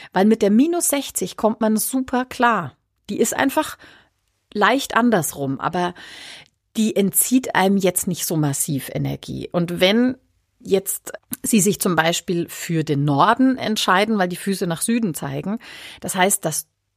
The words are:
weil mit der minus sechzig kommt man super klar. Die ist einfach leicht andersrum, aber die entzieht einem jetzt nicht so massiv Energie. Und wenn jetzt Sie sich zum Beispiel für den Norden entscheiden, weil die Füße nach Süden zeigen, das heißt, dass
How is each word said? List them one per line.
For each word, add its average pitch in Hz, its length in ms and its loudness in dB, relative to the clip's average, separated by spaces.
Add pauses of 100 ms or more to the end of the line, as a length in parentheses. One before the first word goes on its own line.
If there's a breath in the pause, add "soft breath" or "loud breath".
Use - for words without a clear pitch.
(140)
weil 190 120 4
mit 220 180 4
der 233 80 4
minus 330 380 2
sechzig - 480 -6
kommt 226 240 0
man 214 160 2
super 254 480 -2
klar. 226 500 0 (340)
Die - 100 -4
ist - 160 0
einfach - 420 0 (760 soft breath)
leicht 214 420 2
andersrum, 160 640 0
aber 175 360 -2 (840 loud breath)
die 220 180 0
entzieht 202 600 2
einem 190 220 4
jetzt 185 300 0
nicht 175 200 -4
so 170 100 0
massiv 143 560 -2
Energie. 139 580 -6
Und 175 300 -2
wenn 240 340 2 (440)
jetzt - 520 -4 (320)
Sie 226 160 2
sich 190 220 2
zum 180 140 0
Beispiel 170 540 0
für 160 340 -4
den 143 200 0
Norden 214 540 4
entscheiden, 208 640 0
weil 180 100 2
die 175 60 -6
Füße 190 320 -2
nach 165 160 -4
Süden 226 320 0
zeigen, 151 420 -6 (440 loud breath)
das - 120 -8
heißt, 190 320 2
dass - 220 -4 (300)